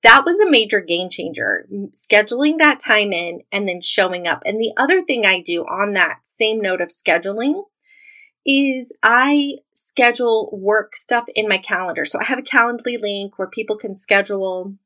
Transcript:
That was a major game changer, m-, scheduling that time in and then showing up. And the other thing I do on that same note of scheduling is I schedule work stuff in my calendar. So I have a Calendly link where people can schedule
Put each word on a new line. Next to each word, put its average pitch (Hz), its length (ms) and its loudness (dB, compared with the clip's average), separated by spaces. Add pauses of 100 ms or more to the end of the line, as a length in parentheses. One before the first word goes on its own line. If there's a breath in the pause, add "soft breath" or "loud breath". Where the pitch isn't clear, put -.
That 254 220 6
was 349 140 0
a 415 100 4
major 220 320 4
game 175 280 -4
changer, 107 640 -6
m-, 196 240 -10
scheduling 240 640 2
that 294 200 4
time 208 320 2
in 175 300 -6 (100)
and 202 160 -2
then 180 140 -6
showing 180 460 0
up. - 180 -2
And 208 140 -2
the 226 180 -2
other 339 240 2
thing 247 240 0
I 190 160 2
do 170 220 -4
on 202 300 -2
that 175 320 0
same 220 340 -2
note 185 220 -2
of 175 80 -4
scheduling 214 760 -2 (840 soft breath)
is 277 560 0
I 277 520 4 (200)
schedule 233 880 0
work 208 340 0
stuff 233 380 -2
in 214 140 0
my 196 100 2
calendar. 180 480 -4
So - 140 -6
I - 60 -2
have 254 120 -2
a 254 60 -10
Calendly 240 580 0
link 202 380 -8
where 185 80 -4
people 220 280 -6
can 196 200 -10
schedule 196 800 -2 (100)